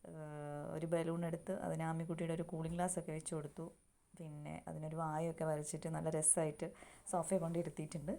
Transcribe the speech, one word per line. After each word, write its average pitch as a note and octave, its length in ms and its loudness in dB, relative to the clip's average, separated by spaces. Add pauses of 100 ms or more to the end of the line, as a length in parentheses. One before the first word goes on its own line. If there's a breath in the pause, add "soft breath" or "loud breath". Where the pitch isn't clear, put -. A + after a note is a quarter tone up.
(100)
ഏഹ്, D3+ 560 -6 (100)
ഒരു D#3+ 160 -2
ബലൂൺ E3 380 2
എടുത്ത് F#3 240 -2 (120)
അതിന് D#3+ 240 0
ആമിക്കുട്ടിയുടെ E3 480 0
ഒരു E3 140 -2
കൂളിംഗ് D#3+ 260 -2
ഗ്ലാസ് F3+ 220 2
ഒക്കെ E3 180 -4
വെച്ച് D#3+ 180 -4
കൊടുത്തു. D3+ 300 -4 (520)
പിന്നെ D3+ 360 -8 (140)
അതിനൊരു D#3 340 -4
വായൊക്കെ D#3+ 480 0
വരച്ചിട്ട് D3+ 440 0
നല്ല D#3+ 220 2
രസമായിട്ട് D#3 500 4 (440 loud breath)
സോഫയെ F#3 340 4
കൊണ്ടിരുത്തിയിട്ടുണ്ട്. E3 760 0